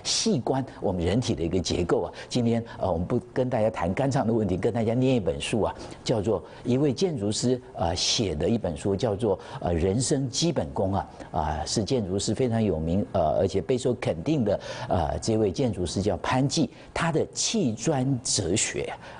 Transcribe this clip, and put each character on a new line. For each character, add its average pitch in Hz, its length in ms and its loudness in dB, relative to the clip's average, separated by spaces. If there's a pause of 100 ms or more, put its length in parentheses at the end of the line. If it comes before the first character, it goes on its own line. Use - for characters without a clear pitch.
细 - 360 0
观 135 260 0 (160)
我 98 100 0
们 87 140 0
人 101 160 2
体 117 140 0
的 - 80 -2
一 85 40 2
个 92 120 0
结 - 240 0
构 101 200 2
啊。 82 80 -6 (160)
今 120 160 0
天， 117 200 2 (160)
呃， 95 120 0
我 85 60 2
们 85 80 0
不 123 140 0 (120)
跟 127 180 0
大 120 120 0
家 110 80 4
谈 95 240 0
肝 139 160 0
脏 120 160 2
的 117 80 2
问 110 140 2
题， 90 100 2
跟 - 160 0
大 117 100 0
家 113 120 2
念 127 200 4
一 120 40 4
本 85 200 0
书 110 220 0
啊， 82 140 0 (280)
叫 117 160 0
做 98 240 0 (200)
一 123 140 2
位 143 140 2
建 165 260 0
筑 104 140 0
师， 123 300 0 (140)
呃， 85 200 0
写 92 380 0
的 80 160 0
一 113 80 4
本 90 180 -2
书， 98 200 0
叫 104 200 0
做， 98 240 2 (220)
呃， 90 120 0
《人 95 280 2
生 135 280 0
基 160 220 0
本 123 220 -2
功》 98 220 0
啊， - 140 -2 (220)
啊， 78 340 -2
是 - 180 0
建 117 220 0
筑 92 140 -2
师 107 160 -2
非 131 140 0
常 113 120 2
有 95 160 2
名， 82 360 0
呃， 80 260 2
而 95 80 4
且 95 140 0
备 127 160 0
受 123 180 0
肯 87 260 -4
定 147 220 2
的， 101 160 2 (300)
呃， 78 300 0
这 110 180 0
位 107 120 4
建 117 220 0
筑 90 140 -2
师 95 160 -2
叫 92 160 0
潘 131 280 0
季， 143 240 2 (240)
他 165 180 0
的 139 220 2
砌 160 400 0
砖 135 500 0
哲 90 320 0
学， - 360 -2 (280)